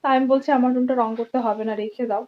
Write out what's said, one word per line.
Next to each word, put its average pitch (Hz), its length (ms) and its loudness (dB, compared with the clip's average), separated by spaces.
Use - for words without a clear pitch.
তা 277 60 0
আমি 262 160 4
বলছি, 269 260 2
"আমার 254 220 4
রুমটা 254 220 0
রং 226 200 0
করতে 233 220 -6
হবে 220 280 -2
না, 214 100 -4
রেখে 214 300 -6
দাও।" 220 220 -4